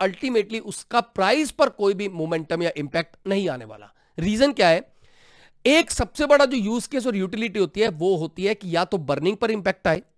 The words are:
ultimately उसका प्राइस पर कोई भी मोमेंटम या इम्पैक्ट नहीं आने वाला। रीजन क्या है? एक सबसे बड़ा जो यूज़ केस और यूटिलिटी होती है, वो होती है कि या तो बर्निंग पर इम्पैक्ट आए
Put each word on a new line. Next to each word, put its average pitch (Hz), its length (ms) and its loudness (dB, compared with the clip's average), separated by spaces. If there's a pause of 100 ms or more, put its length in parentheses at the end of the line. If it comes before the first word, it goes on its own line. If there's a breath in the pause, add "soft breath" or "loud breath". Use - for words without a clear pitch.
ultimately 220 580 -2
उसका 220 400 -4
प्राइस 247 500 0
पर 269 200 2
कोई 202 220 0
भी 196 180 -4
मोमेंटम 165 520 -4
या 165 140 0
इम्पैक्ट 151 380 -6 (120)
नहीं 196 220 0
आने 123 160 -8
वाला। 104 280 -20 (240)
रीजन 214 360 2
क्या 196 140 4
है? 170 140 4 (840 soft breath)
एक 311 260 4
सबसे 269 340 -2
बड़ा 285 200 6
जो 254 120 -4
यूज़ 220 320 -2
केस 254 180 -4
और 214 80 -2
यूटिलिटी 202 440 -4
होती 190 220 -2
है, 226 80 2
वो 180 280 0
होती 165 280 -6
है 214 100 0
कि 175 200 -8
या 175 100 2
तो 196 140 -4
बर्निंग 151 380 -2
पर 220 140 0
इम्पैक्ट 190 360 -2
आए 165 140 2 (160)